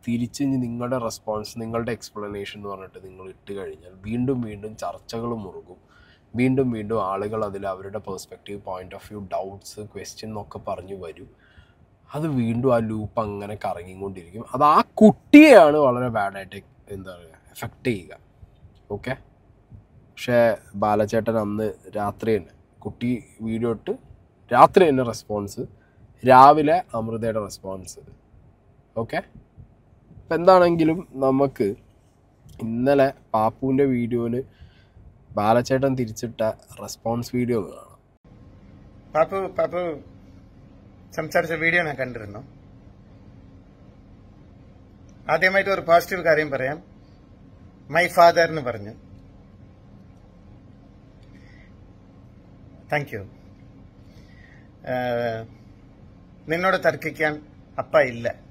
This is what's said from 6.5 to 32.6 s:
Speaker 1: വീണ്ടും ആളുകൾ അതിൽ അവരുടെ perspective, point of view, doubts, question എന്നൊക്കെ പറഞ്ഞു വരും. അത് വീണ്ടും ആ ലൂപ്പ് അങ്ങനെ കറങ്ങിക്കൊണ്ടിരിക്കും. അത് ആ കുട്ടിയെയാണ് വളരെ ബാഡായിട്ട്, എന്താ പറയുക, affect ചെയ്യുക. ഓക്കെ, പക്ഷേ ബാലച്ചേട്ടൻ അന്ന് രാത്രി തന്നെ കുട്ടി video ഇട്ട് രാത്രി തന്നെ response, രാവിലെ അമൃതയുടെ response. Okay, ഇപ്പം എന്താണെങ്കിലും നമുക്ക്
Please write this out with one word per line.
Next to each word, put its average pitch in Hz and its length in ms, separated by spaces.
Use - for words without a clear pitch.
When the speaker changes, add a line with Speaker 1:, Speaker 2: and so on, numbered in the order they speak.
Speaker 1:
വീണ്ടും 107 400
ആളുകൾ 104 340
അതിൽ 98 220
അവരുടെ 98 320
perspective, 101 500
point 92 280
of - 120
view, 104 120
doubts, 98 360
question - 280
എന്നൊക്കെ 107 440
പറഞ്ഞു 95 380
വരും. 82 240
അത് 156 120
വീണ്ടും 120 480
ആ - 20
ലൂപ്പ് 110 440
അങ്ങനെ 104 440
കറങ്ങിക്കൊണ്ടിരിക്കും. 92 880
അത് 135 100
ആ 160 180
കുട്ടിയെയാണ് 214 760
വളരെ 127 400
ബാഡായിട്ട്, 98 420
എന്താ 95 260
പറയുക, 85 220
affect - 340
ചെയ്യുക. 92 300
ഓക്കെ, 113 260
പക്ഷേ 117 460
ബാലച്ചേട്ടൻ 107 640
അന്ന് 107 360
രാത്രി 107 420
തന്നെ - 160
കുട്ടി 120 440
video 113 300
ഇട്ട് 113 200
രാത്രി 160 360
തന്നെ 131 140
response, 104 580
രാവിലെ 151 540
അമൃതയുടെ 113 460
response. 95 600
Okay, 117 240
ഇപ്പം - 180
എന്താണെങ്കിലും 175 760
നമുക്ക് 135 560